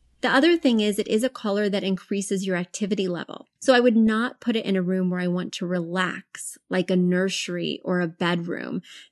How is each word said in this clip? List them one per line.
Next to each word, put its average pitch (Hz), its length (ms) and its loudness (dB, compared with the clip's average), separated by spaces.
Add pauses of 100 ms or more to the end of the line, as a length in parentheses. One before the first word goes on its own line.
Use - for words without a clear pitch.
(200)
The - 100 -2
other 311 280 6
thing 240 240 2
is 208 180 0
it - 80 -2
is 220 160 0
a 254 60 2
color 208 400 -2
that 190 160 -2
increases 196 600 -2
your 185 120 0
activity 190 500 -4
level. - 400 -8 (140)
So 262 120 6
I 240 60 6
would 240 160 6
not 226 460 2
put 226 160 0
it - 80 -4
in 196 100 0
a 185 60 2
room 185 280 0
where 180 120 -2
I 180 60 0
want 180 260 -2
to - 120 -8
relax, 175 920 -6 (120)
like 185 220 0
a 185 60 4
nursery 180 880 0
or 180 160 0
a 170 80 0
bedroom, 175 720 -4 (300)